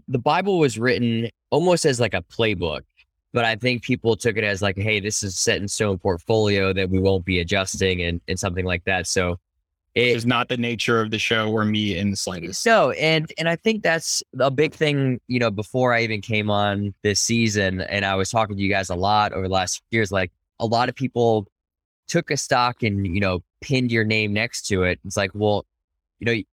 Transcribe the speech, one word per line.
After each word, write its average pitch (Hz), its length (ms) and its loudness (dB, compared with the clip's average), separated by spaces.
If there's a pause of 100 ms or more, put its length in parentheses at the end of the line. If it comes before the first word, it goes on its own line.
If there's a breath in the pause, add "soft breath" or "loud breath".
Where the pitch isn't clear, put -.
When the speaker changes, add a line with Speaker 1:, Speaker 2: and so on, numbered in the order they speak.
Speaker 1:
the 127 120 -2
Bible 180 400 2
was 123 180 2
written 117 520 0 (200)
almost 170 360 2
as, 127 140 2
like, 113 140 0
a 90 100 -2
playbook, 87 580 -2 (500)
but 120 140 2
I 113 100 0
think 120 280 -2
people 113 340 0
took 110 180 0
it 110 80 0
as, 101 180 -2
like, 98 160 0
"Hey, 107 220 0
this 104 240 -4
is 95 160 -6
set 95 220 0
in 101 80 -6
stone 101 280 0
portfolio 101 760 0
that 92 160 0
we 95 100 2
won't 95 240 2
be 90 160 0
adjusting," 92 640 0
and, 85 260 -4
and 92 100 -4
something 90 280 -4
like 90 180 -2
that. 92 240 -2
So 90 320 -2 (560)
it 123 140 4
Speaker 2:
Which 117 80 2
is 113 80 -4
not 120 240 0
the 127 80 -2
nature 120 440 0
of 110 80 -2
the 107 80 -4
show 110 320 0
or 110 140 0
me 104 340 0
in 101 140 0
the 98 60 -4
slightest. 90 480 -8
Speaker 1:
No, 196 260 4
and, 156 480 0
and 160 100 0
I 170 60 0
think 220 260 -2
that's 165 400 0 (160)
a 135 140 2
big 147 240 0
thing, 139 520 0
you 123 120 0
know, 117 100 2
before 120 440 0
I 117 100 2
even 107 180 -2
came 107 300 0
on 101 500 0
this 101 200 2
season, 104 600 2
and 101 240 -2
I 98 100 0
was 95 140 -2
talking 107 280 -2
to 98 40 -4
you 98 80 0
guys 95 200 0
a 92 60 -2
lot 104 360 2
over 95 160 -4
the 95 60 -2
last 92 360 -2
few 113 80 0
years, 101 140 0
like, 92 200 0 (280)
a 117 60 -2
lot 117 240 2
of 127 40 -8
people 117 540 0 (600)
took 170 220 -2
a 143 80 -2
stock 123 460 0
and, 98 240 0
you 95 140 -2
know, 92 180 0 (220)
pinned 127 300 0
your 113 120 2
name 107 300 0
next 110 340 -4
to 95 160 2
it. 90 220 0
It's 98 120 -6
like, 98 160 -2
well, 104 320 0 (540)
you - 60 -10
know 117 280 0